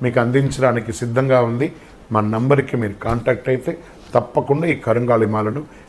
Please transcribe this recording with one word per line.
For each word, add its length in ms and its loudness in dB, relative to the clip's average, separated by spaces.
మీకు 180 2
అందించడానికి 720 0
సిద్ధంగా 500 2
ఉంది. 300 0
మా 80 2
నంబర్కి 560 0
మీరు 160 -2
కాంటాక్ట్ 440 -2
అయితే 300 -2
తప్పకుండా 520 0
ఈ 80 0
కరుంగాళి 520 2
మాలను 640 -4